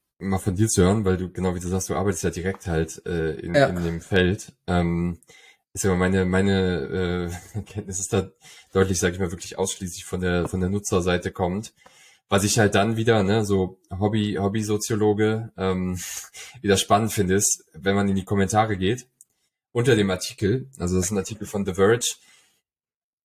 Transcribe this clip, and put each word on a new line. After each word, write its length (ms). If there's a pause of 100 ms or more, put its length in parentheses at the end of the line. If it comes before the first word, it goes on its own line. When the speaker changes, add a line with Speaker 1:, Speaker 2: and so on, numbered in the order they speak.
(200)
Speaker 1:
mal 180
von 180
dir 120
zu 160
hören, 220
weil 100
du, 160
genau 240
wie 60
du 80
sagst, 200
du 60
arbeitest 300
ja 40
direkt 380
halt, 380
äh, 300
in, 200
Speaker 2:
Ja. 120
Speaker 1:
in 160
dem 180
Feld. 500 (160)
Ähm, 540 (500)
ist 140
aber 100
meine, 300
meine, 1040 (240)
äh, 60
<laughs> 40
Kenntnis 360
ist 100
da 180 (440)
deutlich, 260
sag 140
ich 60
mal, 120
wirklich 260
ausschließlich 460
von 160
der, 300
von 100
der 100
Nutzerseite 640
kommt. 420 (580)
Was 120
ich 160
halt 160
dann 200
wieder, 280
ne, 200
so 360 (120)
Hobby, 480
Hobby-Soziologe, 1160
ähm, 420 (300)
<laughs> 320
wieder 160
spannend 340
finde, 240
ist, 380
wenn 220
man 120
in 80
die 100
Kommentare 520
geht, 300 (640)
unter 240
dem 160
Artikel, 680
also 180
das 100
ist 60
ein 60
Artikel 300
von 180
The 80
Verge, 420 (1080)